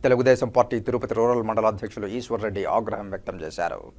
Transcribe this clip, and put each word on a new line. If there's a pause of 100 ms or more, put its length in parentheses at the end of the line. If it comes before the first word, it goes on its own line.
తెలుగుదేశం
పార్టీ (100)
తిరుపతి
రూరల్
మండల
అధ్యక్షులు (120)
ఈశ్వర్
రెడ్డి (140)
ఆగ్రహం
వ్యక్తం
చేశారు. (180)